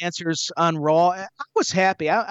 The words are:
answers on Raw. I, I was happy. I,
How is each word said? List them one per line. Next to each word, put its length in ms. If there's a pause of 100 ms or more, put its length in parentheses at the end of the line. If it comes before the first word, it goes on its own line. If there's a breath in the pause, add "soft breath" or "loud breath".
answers 540
on 220
Raw. 320
I, 140
I 200 (120)
was 160
happy. 380
I, 220